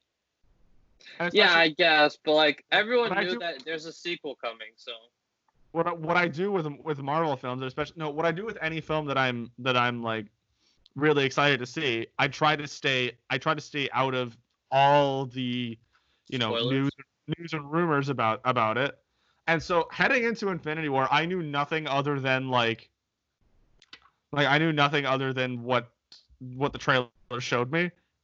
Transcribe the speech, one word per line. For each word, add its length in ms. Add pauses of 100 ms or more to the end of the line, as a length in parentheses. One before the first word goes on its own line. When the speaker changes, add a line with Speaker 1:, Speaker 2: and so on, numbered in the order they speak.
(1200)
Speaker 1:
And 120
Speaker 2:
Yeah, 120
Speaker 1:
especially 180
Speaker 2:
I 80
guess, 540
but, 100
like, 320
Speaker 1:
What 140
Speaker 2:
everyone 380
Speaker 1:
I 60
Speaker 2:
knew 80
Speaker 1:
do 80
Speaker 2:
that 260
there's 200
a 80
sequel 420
coming, 400
so. 160 (800)
Speaker 1:
What 160
I, 40
what 260
I 100
do 240
with, 160 (160)
with 180
Marvel 340
films, 260
and 60
especially, 300
no, 140
what 140
I 60
do 140
with 160
any 180
film 280
that 100
I'm, 420
that 160
I'm, 280
like, 240 (680)
really 300
excited 340
to 60
see, 420 (120)
I 80
try 280
to 120
stay, 500 (120)
I 100
try 160
to 60
stay 300
out 220
of 240 (340)
all 540
the, 520 (520)
you 80
know, 160
Speaker 2:
Spoilers? 160
Speaker 1:
news, 220 (480)
news 140
and 180
rumors 380
about, 360
about 320
it. 180 (520)
And 140
so 300
heading 340
into 240
Infinity 400
War, 200
I 160
knew 160
nothing 460
other 320
than, 300
like, 420 (1400)
like, 160
I 100
knew 140
nothing 340
other 280
than 300
what, 280 (480)
what 340
the 60
trailer 300 (300)
showed 320
me. 200 (320)